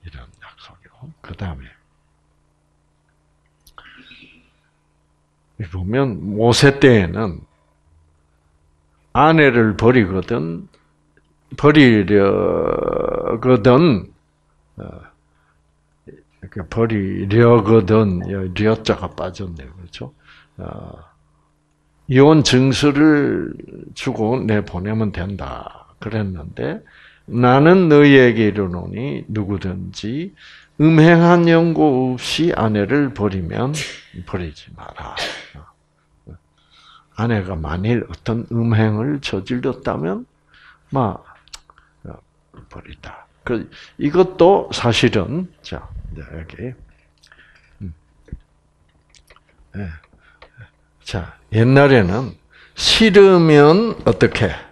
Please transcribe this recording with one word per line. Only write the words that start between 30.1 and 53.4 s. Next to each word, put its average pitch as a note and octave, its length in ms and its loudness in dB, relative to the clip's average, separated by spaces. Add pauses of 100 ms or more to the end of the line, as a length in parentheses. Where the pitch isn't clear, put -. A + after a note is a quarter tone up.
음행한 E3+ 680 4
연고 D#3 640 2
없이 D3+ 420 -4
아내를 A2 600 -2
버리면 G2+ 580 -4 (540)
버리지 F2 500 -12
마라." - 400 -18 (2000)
아내가 G#2 380 -4
만일 F2+ 560 -4
어떤 A2+ 400 -8
음행을 A2+ 680 -2
저질렀다면, B2+ 1080 -8 (640)
마, B2 260 -4 (880)
어, - 140 -20 (500)
버리다. - 600 -20 (160)
그, - 260 -8 (280)
이것도 F3 760 2
사실은, A#2 760 -2 (140)
자, - 260 -16 (260)
이제 D#2 80 -18 (100)
여기. E2 400 -14 (1120)
음. F2 120 -16 (1800)
예. G2 140 -12 (1120)
자, - 340 -12 (160)
옛날에는 A#2+ 840 2 (400)
싫으면 F#3 1300 4